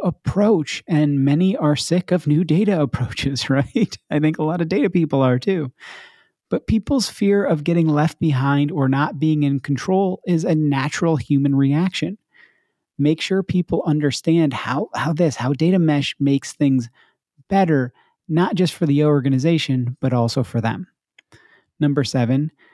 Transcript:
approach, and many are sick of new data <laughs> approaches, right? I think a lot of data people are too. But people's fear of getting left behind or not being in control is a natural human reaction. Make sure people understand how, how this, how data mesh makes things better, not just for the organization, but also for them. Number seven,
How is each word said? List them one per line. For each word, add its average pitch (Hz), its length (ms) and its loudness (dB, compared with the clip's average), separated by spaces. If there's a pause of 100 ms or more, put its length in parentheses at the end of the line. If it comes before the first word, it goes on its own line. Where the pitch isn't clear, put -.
approach, 196 840 -2
and 147 380 2
many 175 320 2
are 147 180 0
sick 175 380 -2
of 175 160 0
new 151 160 2
data 185 360 2
<laughs> - 20 0
approaches, - 680 -4
right? 139 480 -2 (100)
I 151 120 -2
think 156 180 0
a 156 60 -4
lot 165 160 -2
of 170 80 -4
data 202 200 0
people 156 320 0
are 127 200 2
too. 160 320 -4 (760)
But - 180 -4
people's 226 400 0
fear 202 360 0
of 147 200 0
getting 170 240 2
left 151 320 0
behind 143 500 0
or 143 180 0
not 139 300 -2
being 151 240 0
in 139 160 0
control 185 640 -2
is 175 200 0
a 175 100 0
natural 151 640 0
human 139 400 0
reaction. 156 640 0 (800)
Make 151 240 0
sure 190 220 0
people 180 440 -2
understand 151 680 2
how, 135 420 -6
how 156 200 -4
this, 156 200 2
how 127 200 -2
data 175 260 2
mesh 147 400 0
makes 139 320 0
things 131 360 0 (600)
better, 160 440 2 (360)
not 180 260 0
just 175 200 0
for 175 120 -2
the 147 180 2
organization, 135 960 0
but 120 120 -2
also 120 320 0
for - 160 -4
them. 110 260 -4 (960)
Number 143 240 0
seven, 131 480 -2 (220)